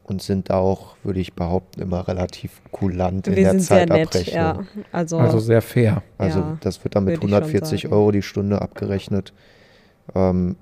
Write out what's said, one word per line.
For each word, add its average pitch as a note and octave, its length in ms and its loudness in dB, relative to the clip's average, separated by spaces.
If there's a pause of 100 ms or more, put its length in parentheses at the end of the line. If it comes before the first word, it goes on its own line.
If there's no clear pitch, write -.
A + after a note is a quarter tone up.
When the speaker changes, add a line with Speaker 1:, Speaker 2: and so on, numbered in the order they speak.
Speaker 1:
und F#2+ 140 -6
sind - 300 -4
da F#2+ 80 2
auch, F#2+ 440 -2
würde F#2+ 160 -4
ich F2+ 140 -4
behaupten, F2+ 480 -4
immer F2+ 260 -6
relativ - 540 -6 (120)
kulant G2 540 -2
in F#3+ 100 0
Speaker 2:
Wir F#3+ 80 6
Speaker 1:
der F#3+ 80 6
Speaker 2:
sind F#3+ 80 4
sehr F3+ 260 4
nett, D#3+ 260 2
Speaker 1:
Zeitabrechnung. F3+ 220 -2
Speaker 2:
ja. E3 300 -2 (280)
Also E3+ 240 -4
Speaker 3:
Also A2+ 220 4
sehr A2+ 240 2
fair. A2+ 400 2 (160)
Speaker 1:
Also F#2+ 220 0
Speaker 2:
Ja, D#3+ 200 -4
Speaker 1:
das - 240 -4
wird - 100 -4
dann G3+ 100 2
mit F#3 100 2
Speaker 2:
würde E3 100 -4
ich - 60 0
schon G2+ 100 4
Speaker 1:
hundertvierzig - 500 -2
Euro G#2 180 4
Speaker 2:
sagen. G#2 40 4
Speaker 1:
die G2+ 100 0
Stunde G2+ 380 -2
abgerechnet. G2 720 -4 (840)
Ähm, F#2 480 0